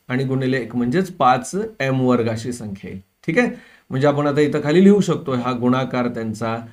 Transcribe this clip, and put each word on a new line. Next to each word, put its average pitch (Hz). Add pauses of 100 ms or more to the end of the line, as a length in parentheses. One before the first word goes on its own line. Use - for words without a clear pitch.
आणि 131
गुणिले 131
एक 117
म्हणजेच 127
पाच 127 (280)
एम 135
वर्ग 123
अशी 113
संख्या 101
येईल. 95 (260)
ठीक 165
आहे, 247 (400)
म्हणजे 135
आपण 143
आता 143
इथं 151
खाली 151
लिहू 202
शकतो 151
हा 123
गुणाकार 123
त्यांचा, 113 (160)